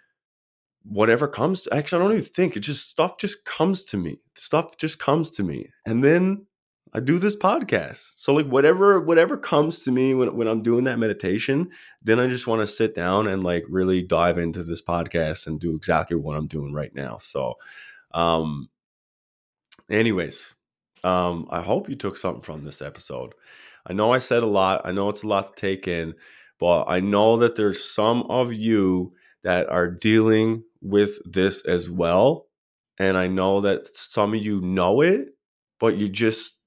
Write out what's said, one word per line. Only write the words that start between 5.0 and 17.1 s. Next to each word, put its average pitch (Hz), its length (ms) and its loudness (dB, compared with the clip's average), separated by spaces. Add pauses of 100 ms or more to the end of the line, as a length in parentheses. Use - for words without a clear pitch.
to - 120 -4
me. 71 260 -6 (160)
And 117 180 0
then 185 420 4 (480)
I - 60 -4
do 135 180 0
this 202 180 0
podcast. 190 840 -2
So, - 160 0
like, 151 120 2
whatever, 175 560 6
whatever 165 340 4
comes 156 440 0
to 135 120 -4
me 131 220 2
when, 127 220 0
when 113 120 -2
I'm 110 140 0
doing 117 220 2
that 127 160 -2
meditation, 110 720 -2 (320)
then 113 160 4
I 123 80 2
just 127 180 -4
wanna 113 220 0
sit 110 260 0
down 92 340 2
and, 95 160 -2
like, 87 240 -2
really 92 360 2
dive 87 340 2
into 85 260 -4
this 82 180 -8
podcast 82 640 -4
and 78 120 -6
do 82 160 -4
exactly 80 400 -2
what 76 220 -4
I'm 76 100 -6
doing 73 240 -8
right 73 220 -8
now. 62 240 -10